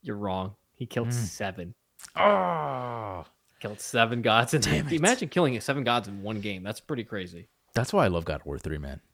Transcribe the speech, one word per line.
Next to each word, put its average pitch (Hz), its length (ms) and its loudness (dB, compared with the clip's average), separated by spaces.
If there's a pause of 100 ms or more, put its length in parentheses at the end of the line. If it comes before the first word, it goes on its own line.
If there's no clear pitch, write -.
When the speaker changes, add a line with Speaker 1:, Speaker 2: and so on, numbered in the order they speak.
Speaker 1:
You're 110 160 -6
wrong. 98 380 -2 (180)
He 127 120 -8
killed 117 240 -2
Speaker 2:
Mm. 120 40 -2
Speaker 1:
seven. 95 600 -6 (400)
Speaker 2:
Oh. 139 1080 0 (340)
Speaker 1:
Killed 104 220 -8
seven 117 400 2
gods. 117 320 4
In 143 80 4
Speaker 2:
Damn 151 260 2
it. 139 60 0
Speaker 1:
Imagine 185 360 4
killing 135 300 2
seven 139 240 -2
gods 117 240 2
in 101 160 -10
one 107 160 -4
game. 98 240 -6
That's 104 160 -6
pretty 127 240 -6
crazy. 90 440 -10 (260)
Speaker 2:
That's - 200 2
why 185 120 6
I - 20 6
love 85 180 2
God 73 160 -4
of - 40 -16
War 71 120 -6
three, 78 200 -6
man. 69 240 -10 (120)